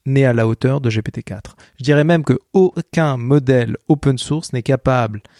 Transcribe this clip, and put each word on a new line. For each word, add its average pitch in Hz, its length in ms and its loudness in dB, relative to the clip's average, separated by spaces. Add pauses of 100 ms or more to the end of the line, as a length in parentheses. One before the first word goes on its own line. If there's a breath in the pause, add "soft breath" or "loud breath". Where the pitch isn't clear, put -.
n'est 135 180 2
à 127 80 4
la 113 160 0
hauteur 131 320 -2
de 123 100 -2
G 107 100 -2
P - 120 -8
T 117 100 -10
quatre. - 320 -16 (240 soft breath)
Je 127 60 -14
dirais 147 180 4
même 160 220 2
que - 160 2 (120)
aucun 165 640 0
modèle 127 600 0 (100)
open 143 320 2
source - 340 -6
n'est 123 120 -6
capable, 120 580 -2 (180 soft breath)